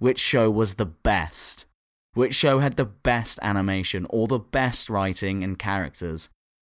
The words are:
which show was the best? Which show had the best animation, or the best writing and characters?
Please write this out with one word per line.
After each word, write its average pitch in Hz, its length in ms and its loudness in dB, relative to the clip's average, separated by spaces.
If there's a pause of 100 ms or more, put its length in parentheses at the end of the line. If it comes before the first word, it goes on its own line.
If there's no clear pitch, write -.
which 127 180 2
show 113 320 4
was 104 240 2
the 107 120 -2
best? - 800 -4 (500)
Which 123 200 2
show 135 240 4
had 139 180 2
the 139 100 0
best 117 540 -2
animation, 95 680 0
or 110 160 2
the 123 140 0
best 127 500 -2
writing 98 540 -2
and 95 140 -4
characters? 87 720 -6 (340)